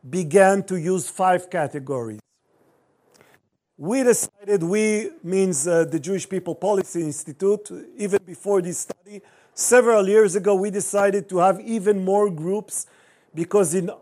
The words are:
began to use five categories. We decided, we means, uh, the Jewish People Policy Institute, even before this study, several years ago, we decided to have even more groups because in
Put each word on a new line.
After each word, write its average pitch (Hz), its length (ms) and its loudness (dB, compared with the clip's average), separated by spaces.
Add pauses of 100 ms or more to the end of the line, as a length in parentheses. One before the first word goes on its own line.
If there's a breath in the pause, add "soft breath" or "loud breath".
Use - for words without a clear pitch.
began 190 540 4
to 185 140 -6
use 175 340 -4
five 180 400 0
categories. 131 720 -6 (1600 soft breath)
We 233 280 -2
decided, 208 580 0
we 214 480 0 (140)
means, 180 420 0
uh, 170 180 2
the 156 140 -4
Jewish 175 300 -6
People 175 260 -6
Policy 190 460 -2
Institute, 185 680 -4 (280)
even 202 280 -2
before 185 380 -2
this 175 160 -6
study, - 420 -14 (320 soft breath)
several 226 560 4
years 208 280 4
ago, 202 180 2
we 196 160 0
decided 202 600 -2
to 185 80 -2
have 180 200 4
even 208 460 -2
more 202 260 2
groups 180 560 -6 (480 soft breath)
because 170 400 0
in 185 160 -2 (120)